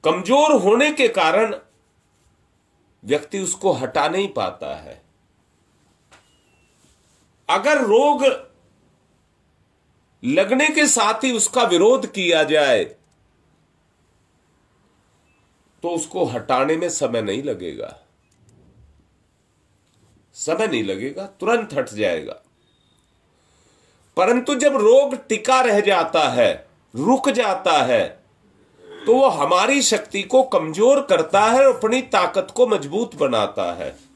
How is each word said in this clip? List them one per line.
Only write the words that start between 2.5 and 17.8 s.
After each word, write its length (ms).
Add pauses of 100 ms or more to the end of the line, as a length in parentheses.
व्यक्ति 340
उसको 340
हटा 360
नहीं 200
पाता 480
है। 260 (2500)
अगर 320
रोग 680 (1800)
लगने 440
के 180
साथ 380
ही 80
उसका 300
विरोध 440
किया 380
जाए, 520 (2750)
तो 60
उसको 360
हटाने 520
में 120
समय 340
नहीं 200
लगेगा, 580 (2250)